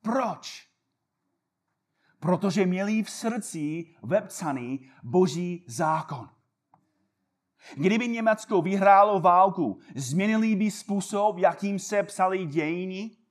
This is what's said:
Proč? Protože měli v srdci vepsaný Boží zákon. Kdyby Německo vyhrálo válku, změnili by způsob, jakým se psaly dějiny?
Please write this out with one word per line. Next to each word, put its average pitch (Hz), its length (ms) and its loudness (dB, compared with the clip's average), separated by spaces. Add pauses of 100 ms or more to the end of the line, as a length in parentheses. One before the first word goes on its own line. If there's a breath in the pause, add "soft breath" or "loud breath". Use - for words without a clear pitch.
Proč? 226 680 -6 (1500)
Protože 185 480 0
měli 202 360 -2
v - 80 -6
srdci 170 920 -6
vepsaný 135 880 -4 (120)
Boží 175 680 0
zákon. 156 640 -4 (1500 loud breath)
Kdyby 214 320 0
Německo 220 540 0
vyhrálo 196 580 6
válku, 175 600 4 (140 loud breath)
změnili 202 640 0
by 208 140 0
způsob, 202 680 -2
jakým 185 400 2
se 202 240 -2
psaly 185 440 -2
dějiny? 180 680 -4 (140)